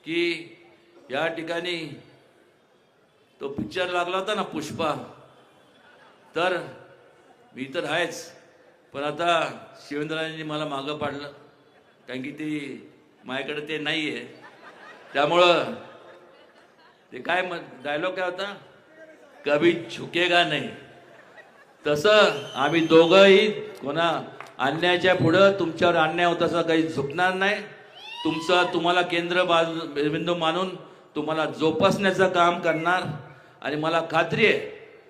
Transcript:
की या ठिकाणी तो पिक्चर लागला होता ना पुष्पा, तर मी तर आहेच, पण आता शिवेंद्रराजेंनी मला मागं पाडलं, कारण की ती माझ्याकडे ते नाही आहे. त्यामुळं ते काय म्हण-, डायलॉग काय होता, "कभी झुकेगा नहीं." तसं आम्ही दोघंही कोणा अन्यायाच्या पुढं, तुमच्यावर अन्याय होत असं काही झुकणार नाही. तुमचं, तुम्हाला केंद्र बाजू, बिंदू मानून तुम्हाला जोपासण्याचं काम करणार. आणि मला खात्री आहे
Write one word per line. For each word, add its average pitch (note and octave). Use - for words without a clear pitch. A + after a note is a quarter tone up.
की E3+
या D3
ठिकाणी E3
तो C#3
पिक्चर F3+
लागला F3+
होता F#3+
ना G3
पुष्पा, D#3
तर F3+
मी C3+
तर E3
आहेच, E3
पण C#3
आता D3+
शिवेंद्रराजेंनी D#3
मला D3+
मागं C#3+
पाडलं, C#3+
कारण C3
की C#3+
ती D3
माझ्याकडे D3
ते D#3
नाही D3+
आहे. B2+
त्यामुळं D#3+
ते B2+
काय F3
म्हण-, D3+
डायलॉग D#3+
काय F#3
होता, G3
"कभी D3+
झुकेगा E3+
नहीं." C#3+
तसं D#3
आम्ही D#3
दोघंही F#3+
कोणा D3+
अन्यायाच्या F3
पुढं, F#3
तुमच्यावर E3+
अन्याय E3
होत E3+
असं E3
काही D#3+
झुकणार D#3+
नाही. G3+
तुमचं, E3
तुम्हाला F3
केंद्र E3+
बाजू, D#3+
बिंदू E3
मानून E3+
तुम्हाला D#3
जोपासण्याचं F#3
काम F3
करणार. E3+
आणि D3
मला D#3+
खात्री E3+
आहे -